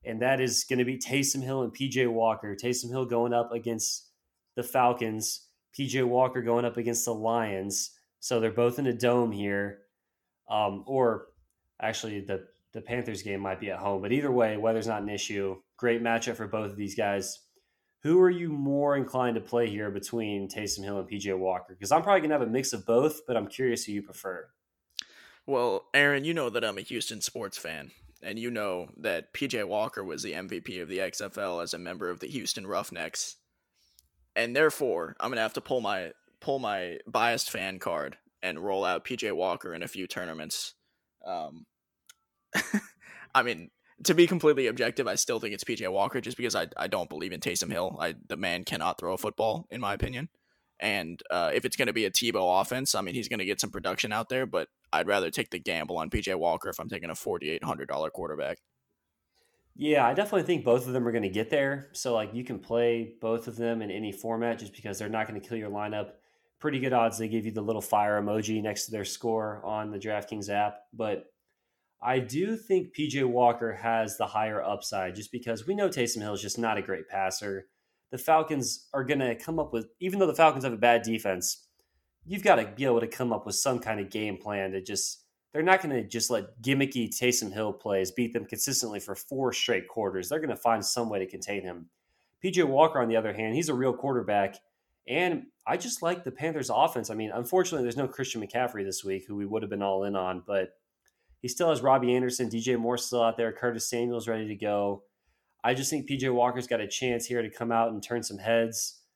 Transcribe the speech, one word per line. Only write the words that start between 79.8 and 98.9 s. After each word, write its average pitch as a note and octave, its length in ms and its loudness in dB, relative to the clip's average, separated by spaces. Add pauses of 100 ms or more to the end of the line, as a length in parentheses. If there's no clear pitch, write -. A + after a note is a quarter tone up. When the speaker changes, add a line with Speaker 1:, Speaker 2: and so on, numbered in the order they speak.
Speaker 1:
even F#3 220 -2
though F#3 80 6
the D#3 60 0
Falcons D3+ 280 8
have C3 100 0
a A2+ 40 -4
bad A#2 260 8
defense, G#2 640 -2 (580)
you've F#3 200 -6
gotta C3+ 320 8
be C3+ 80 0
able A#2+ 160 6
to A2+ 80 -2
come B2 240 0
up G#2 120 -2
with G2+ 120 -4
some B2+ 240 2
kind A2 180 -2
of G2 100 -4
game G#2+ 280 -4
plan G2 340 -4
to F#2+ 100 -4
just, - 440 -6 (280)
they're D#3 120 0
not F#3 180 6
gonna C3 240 0
just A2+ 240 -2
let A2 320 -2
gimmicky C3+ 460 2
Taysom A#2+ 440 2
Hill G#2+ 200 -2
plays G2 400 0
beat A#2 200 0
them A2+ 120 -2
consistently A#2+ 560 -2
for G2 160 -8
four C3 360 0
straight F#2+ 360 0
quarters. F#2+ 400 -2
They're D3+ 100 0
gonna D3 160 -2
find A2 300 2
some A#2 260 0
way G2+ 80 -2
to F#2+ 80 0
contain F#2+ 360 -6
him. F2 240 -10 (540)
P F#3 120 -2
J F3 100 6
Walker, C#3+ 380 6
on A#2 80 4
the A2+ 80 4
other A2 160 2
hand, A2 240 0
he's D#3+ 120 0
a D3 60 0
real B2+ 180 2
quarterback, G#2 640 2 (540)
and E3 380 0 (200)
I D#3 100 0
just A3+ 260 -6
like F3 200 -2
the C3 80 -6
Panthers' D3+ 420 -4
offense. B2 380 2
I G#2+ 60 -6
mean, G#2+ 180 -4
unfortunately, D#3 480 0
there's B2 140 0
no C3+ 100 0
Christian A#2 400 -6
McCaffrey A#2 380 -2
this F#2+ 180 -6